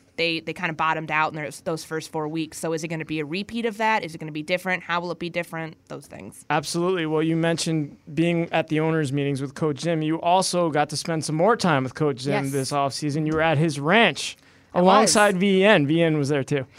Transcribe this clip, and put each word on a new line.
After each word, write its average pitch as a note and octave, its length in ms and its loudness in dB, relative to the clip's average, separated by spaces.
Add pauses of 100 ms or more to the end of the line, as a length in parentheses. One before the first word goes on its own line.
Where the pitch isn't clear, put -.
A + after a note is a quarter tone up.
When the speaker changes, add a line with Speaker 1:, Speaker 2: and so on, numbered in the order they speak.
(160)
Speaker 1:
they, E3 240 -2
they D#3+ 140 -8
kinda F3 180 -4
bottomed D#3+ 380 -2
out D#3 240 0
in D#3 80 -8
those, - 200 -10
those D#3+ 220 -6
first D#3+ 260 -8
four D#3 160 -4
weeks. D#3 320 -6
So E3 140 -4
is D#3+ 100 -4
it E3+ 60 -6
gonna D#3 160 -6
be D#3 160 -6
a D3+ 60 -4
repeat G#3 400 -6
of G#3+ 100 -6
that? A3 260 0
Is E3 120 -10
it E3 40 -14
gonna D#3 140 -10
be D3+ 100 -8
different? F3+ 400 -4
How F3 180 -4
will F3 120 -6
it E3 60 -12
be F3 100 -6
different? E3 480 -8 (120)
Those C#3+ 180 -14
things. - 420 -18
Speaker 2:
Absolutely. E3+ 560 0
Well, D#3 180 0
you D#3+ 140 2
mentioned D#3+ 640 -2 (160)
being E3+ 360 0
at D#3+ 180 -2
the D#3 120 0
owners' D#3+ 320 0
meetings C#3+ 300 -2
with C3+ 120 -8
Coach D3 260 -2
Zim. D#3+ 200 0
You D#3 220 0
also F3 480 2
got D3 180 2
to D3+ 80 -6
spend D#3+ 280 -4
some D#3 120 -2
more G3 200 4
time D#3 280 2
with B2 100 -8
Coach C#3+ 260 0
Zim C#3 240 -2
Speaker 1:
Yes. C3+ 80 -4
Speaker 2:
this C3+ 200 -2
offseason. C#3+ 540 -2
You D#3 80 0
were D#3 80 0
at D#3+ 160 2
his D3+ 220 2
ranch F3+ 560 2 (380)
Speaker 1:
I F3+ 80 4
was. - 40 6
Speaker 2:
alongside G#3 520 6
V F#3+ 260 4
N. F#3+ 220 6
V E3 160 2
N D#3 160 4
was C3+ 100 0
there C#3 160 0
too. C#3 220 -2 (120)